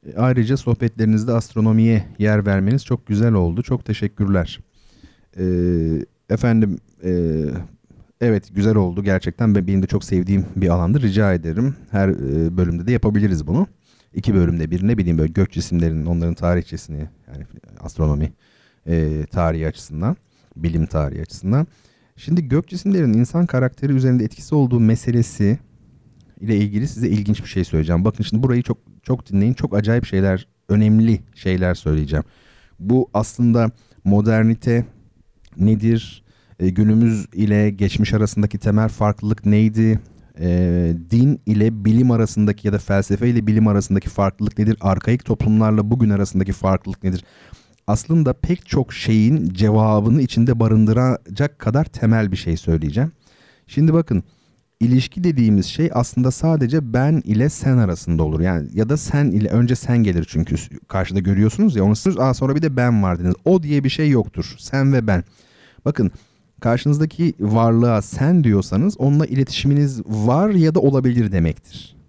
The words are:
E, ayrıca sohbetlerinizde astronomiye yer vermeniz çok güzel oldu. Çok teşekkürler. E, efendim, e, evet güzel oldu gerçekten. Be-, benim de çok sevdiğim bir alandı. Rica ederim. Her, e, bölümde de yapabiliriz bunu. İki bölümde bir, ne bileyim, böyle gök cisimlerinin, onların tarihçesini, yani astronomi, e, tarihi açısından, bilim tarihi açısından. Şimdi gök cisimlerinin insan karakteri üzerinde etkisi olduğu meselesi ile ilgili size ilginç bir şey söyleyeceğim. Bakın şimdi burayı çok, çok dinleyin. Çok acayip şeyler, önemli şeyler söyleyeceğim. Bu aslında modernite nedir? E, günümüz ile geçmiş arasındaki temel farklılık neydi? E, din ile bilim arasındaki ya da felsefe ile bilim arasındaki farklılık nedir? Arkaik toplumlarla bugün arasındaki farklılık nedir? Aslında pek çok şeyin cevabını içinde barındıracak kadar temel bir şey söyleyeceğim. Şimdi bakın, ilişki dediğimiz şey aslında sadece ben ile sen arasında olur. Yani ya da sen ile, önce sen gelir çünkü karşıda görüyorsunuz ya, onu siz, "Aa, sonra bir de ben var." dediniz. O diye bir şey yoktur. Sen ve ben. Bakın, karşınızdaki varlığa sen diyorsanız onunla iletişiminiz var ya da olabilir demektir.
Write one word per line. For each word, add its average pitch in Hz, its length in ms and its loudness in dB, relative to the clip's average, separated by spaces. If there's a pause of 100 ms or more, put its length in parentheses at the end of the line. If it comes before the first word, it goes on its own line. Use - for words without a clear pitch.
E, 73 100 -14
ayrıca 123 400 0
sohbetlerinizde 113 760 0
astronomiye 110 720 2 (140)
yer 104 280 2
vermeniz 101 380 0
çok - 220 -6
güzel 110 260 0
oldu. 92 300 0
Çok - 220 -4
teşekkürler. 101 760 -2 (800)
E, 92 60 -4 (840)
efendim, 110 480 0 (260)
e, 85 400 -2 (760)
evet 110 340 -2
güzel 104 220 2
oldu 95 280 -2
gerçekten. 101 500 0
Be-, 95 120 0
benim 95 160 0
de 95 40 -2
çok 101 180 -4
sevdiğim 92 420 -2 (100)
bir 92 120 0
alandı. 90 340 0
Rica 101 320 0
ederim. 87 420 -4 (140)
Her, 98 180 0
e, 82 480 -2
bölümde 87 300 -2
de 120 60 0
yapabiliriz 104 540 0
bunu. 131 200 0 (480)
İki 98 200 -2
bölümde 82 360 0
bir, 90 160 -2
ne 113 120 0
bileyim, 85 200 0
böyle 80 140 0
gök 98 200 0
cisimlerinin, 82 540 -2
onların 85 280 -2
tarihçesini, 80 760 -6 (200)
yani 71 180 -16 (340)
astronomi, 76 520 -4 (540)
e, 76 440 -2
tarihi 80 360 -2
açısından, 80 500 -6 (400)
bilim 80 300 -2
tarihi 76 360 -4
açısından. 110 440 -4 (500)
Şimdi 156 320 -4
gök 139 200 -2
cisimlerinin 180 500 0
insan 165 280 0
karakteri 127 460 -2
üzerinde 127 320 2
etkisi - 300 -8
olduğu 123 260 2
meselesi 113 800 0 (840)
ile 107 160 -2
ilgili 104 320 -2
size 110 200 -4
ilginç 104 340 -2
bir - 60 -14
şey 92 160 -2
söyleyeceğim. 85 400 0
Bakın 107 200 -2
şimdi 110 180 -2
burayı 123 200 0
çok, 117 160 -4 (240)
çok 127 280 -6
dinleyin. 101 240 0
Çok - 200 -6
acayip 113 320 0
şeyler, 95 420 0 (200)
önemli 107 520 4 (140)
şeyler 92 400 -2
söyleyeceğim. 76 500 -2 (540)
Bu 117 360 0
aslında 117 560 0 (340)
modernite 113 840 2 (680)
nedir? 110 680 0 (340)
E, 92 100 0
günümüz 107 640 2
ile 104 380 2
geçmiş 101 440 -2
arasındaki 104 440 0
temel 110 300 0
farklılık 104 580 -2
neydi? 110 540 2 (400)
E, 87 520 2 (180)
din 123 360 2
ile 107 380 0
bilim 117 260 4
arasındaki 107 560 0
ya 101 60 0
da 104 60 -2
felsefe 101 500 -2
ile 117 180 0
bilim 110 220 4
arasındaki 98 400 0
farklılık 101 500 -4
nedir? 107 220 2
Arkaik 98 440 0
toplumlarla 107 680 2
bugün 120 200 2
arasındaki 98 420 -2
farklılık 95 520 -4
nedir? 92 200 -4 (640)
Aslında 147 460 0
pek - 340 -4
çok - 260 -2
şeyin 113 560 2
cevabını 107 760 2
içinde 120 380 0
barındıracak 110 1000 0
kadar 131 260 0
temel 110 480 0
bir 92 40 -4
şey 82 200 -4
söyleyeceğim. 82 560 -2 (540)
Şimdi 156 260 0
bakın, 156 300 0 (580)
ilişki 127 440 0
dediğimiz 117 420 2
şey 160 260 -2
aslında 127 380 -2
sadece 143 600 -2
ben 139 320 2
ile 110 240 0
sen 135 280 0
arasında 87 460 0
olur. 78 180 -2
Yani 85 340 -2
ya 107 140 0
da 143 80 0
sen 147 300 0
ile, 104 220 0
önce 120 260 2
sen 123 240 -2
gelir 90 300 0
çünkü 78 280 -4 (320)
karşıda 95 300 -4
görüyorsunuz 104 580 2
ya, 98 80 2
onu 107 120 4
siz, 185 220 -2
"Aa, 131 160 0
sonra 131 220 -2
bir 160 60 0
de 147 140 -2
ben 120 260 2
var." 90 160 0
dediniz. 90 160 0 (100)
O 180 180 2
diye 143 220 -2
bir 135 40 2
şey 151 220 0
yoktur. 127 480 -2
Sen 135 340 0
ve 123 140 2
ben. 90 180 0 (600)
Bakın, 127 260 0 (500)
karşınızdaki 147 800 0
varlığa 117 640 2
sen 160 420 0
diyorsanız 107 540 2
onunla 143 280 2
iletişiminiz 135 800 0
var 123 440 0
ya 160 240 2
da 175 60 2
olabilir 127 520 2
demektir. - 640 -4 (120)